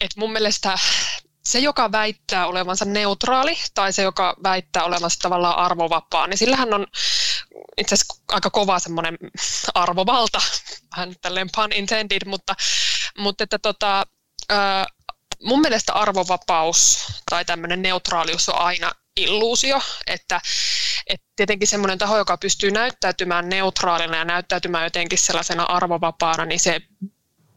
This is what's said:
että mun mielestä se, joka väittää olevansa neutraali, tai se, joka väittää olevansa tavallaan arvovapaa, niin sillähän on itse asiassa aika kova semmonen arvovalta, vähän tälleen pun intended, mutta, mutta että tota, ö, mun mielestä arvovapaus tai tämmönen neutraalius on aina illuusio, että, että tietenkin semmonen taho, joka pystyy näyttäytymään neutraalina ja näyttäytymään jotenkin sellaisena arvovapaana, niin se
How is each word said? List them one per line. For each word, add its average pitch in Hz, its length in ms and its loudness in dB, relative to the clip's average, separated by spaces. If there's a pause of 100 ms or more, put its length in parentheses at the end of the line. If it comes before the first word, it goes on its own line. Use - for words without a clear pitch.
että 202 180 -6
mun 220 120 -4
mielestä 208 440 0 (720)
se, - 140 0
joka 269 320 2
väittää 214 560 0
olevansa 185 380 -2
neutraali, 208 720 2 (160)
tai 196 200 0
se, - 80 0
joka 190 420 0
väittää 185 400 0
olevansa 175 380 -2
tavallaan 175 360 2
arvovapaa, 170 720 0
niin 196 100 -2
sillähän 240 360 2
on 202 140 0 (880)
itse - 180 0
asiassa - 320 -2
aika 196 220 0
kova 190 300 2
semmonen 165 380 -4 (560)
arvovalta, 190 680 2 (540)
vähän 180 260 -6
tälleen 185 340 -4
pun 214 180 0
intended, 202 520 0
mutta, 196 300 -4 (640)
mutta 202 260 -2
että 208 160 -2
tota, 202 460 0 (460)
ö, 208 40 2 (880)
mun 262 180 4
mielestä 233 320 2
arvovapaus 180 1120 2 (220)
tai 175 160 0
tämmönen 170 360 -4
neutraalius 175 680 0
on - 100 0
aina 175 320 0 (260)
illuusio, 233 640 2 (260)
että, 175 340 -4 (640)
että - 180 -4 (100)
tietenkin 202 320 2
semmonen 196 300 2
taho, 208 200 2
joka 190 200 2
pystyy 196 340 0
näyttäytymään 180 800 0
neutraalina 180 680 0
ja 160 80 0
näyttäytymään 175 580 -2
jotenkin 170 360 -2
sellaisena 170 440 0
arvovapaana, 170 840 0
niin 160 140 -2
se 165 220 2 (760)